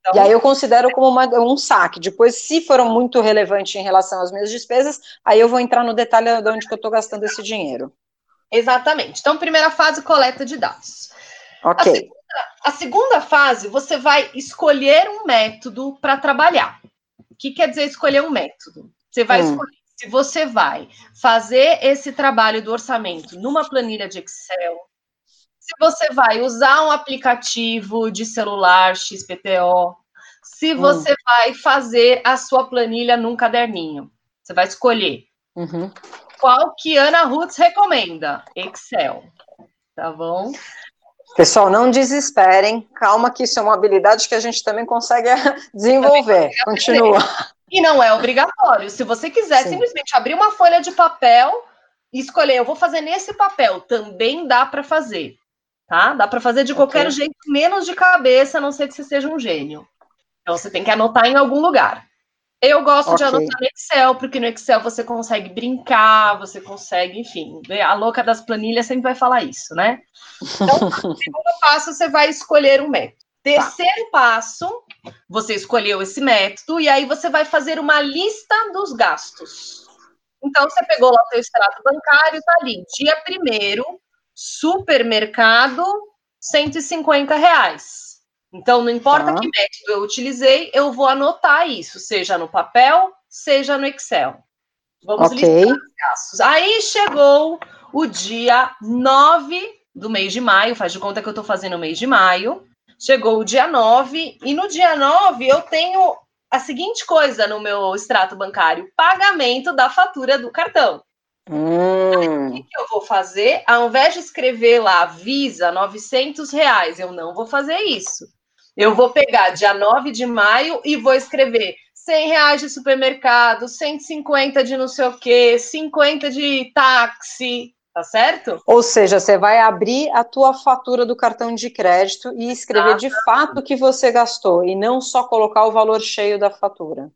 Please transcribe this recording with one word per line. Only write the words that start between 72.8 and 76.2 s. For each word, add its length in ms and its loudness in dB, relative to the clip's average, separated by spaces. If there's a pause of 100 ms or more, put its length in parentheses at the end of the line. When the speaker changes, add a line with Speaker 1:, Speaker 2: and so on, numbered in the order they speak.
Speaker 1:
um 60 -8
método. 280 -6 (260)
Speaker 2:
Tá. 80 -4
Speaker 1:
Terceiro 600 -2
passo, 600 0 (560)
você 280 -6
escolheu 480 -2
esse 180 -10